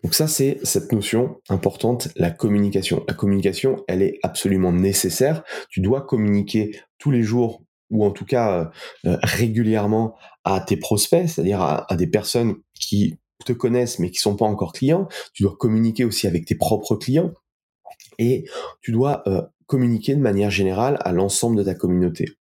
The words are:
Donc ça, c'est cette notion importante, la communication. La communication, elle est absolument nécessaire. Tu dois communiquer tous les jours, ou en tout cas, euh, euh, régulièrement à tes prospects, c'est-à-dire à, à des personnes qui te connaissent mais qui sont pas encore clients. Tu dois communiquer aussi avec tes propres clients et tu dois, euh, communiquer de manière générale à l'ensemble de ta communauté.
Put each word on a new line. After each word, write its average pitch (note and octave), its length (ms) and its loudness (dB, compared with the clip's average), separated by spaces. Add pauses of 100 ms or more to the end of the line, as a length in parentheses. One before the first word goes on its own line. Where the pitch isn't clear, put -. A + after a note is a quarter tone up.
Donc E3 100 -4
ça, D#3 140 0
c'est C#3 360 0
cette - 280 -2
notion A2 480 0 (100)
importante, A2+ 680 -2
la E2+ 140 2
communication. G2+ 760 0
La - 60 -4
communication, G2 720 0
elle F#2 140 0
est - 220 0
absolument F#2 500 0
nécessaire. G2 720 0 (260)
Tu - 100 -6
dois A2+ 220 2
communiquer G#2+ 800 0 (180)
tous D3 140 -2
les A#2+ 120 2
jours, A2+ 400 0 (260)
ou G#2+ 160 2
en G2+ 60 2
tout F#2+ 140 -10
cas, A#2 280 2
euh, E2+ 120 0 (400)
euh, F2+ 180 2
régulièrement A2 920 2 (280)
à F#2+ 160 0
tes - 160 -2
prospects, E3+ 520 0
c'est-à-dire G2 340 -2
à, D2+ 300 -2
à F#2 40 0
des E2+ 120 0
personnes G#2+ 480 0 (180)
qui F#2+ 460 -2 (260)
te B2+ 80 0
connaissent A#2+ 460 0
mais F2 120 -2
qui - 80 -8
sont G2+ 160 2
pas A2+ 100 2
encore - 280 -2
clients. E3 340 0 (260)
Tu - 100 -2
dois G2 120 0
communiquer A2+ 480 2
aussi A2 240 -2
avec E2+ 180 -2
tes - 100 -2
propres - 400 0
clients E3 360 0 (840)
et A#2 280 0 (360)
tu - 100 -6
dois, C3 360 0
euh, G2 160 0 (220)
communiquer B2 500 0
de C#3+ 60 2
manière G#2 280 2
générale G2+ 520 0
à F#2 120 -2
l'ensemble G2 420 0
de G#2 80 2
ta F#2 120 -2
communauté. F2+ 640 0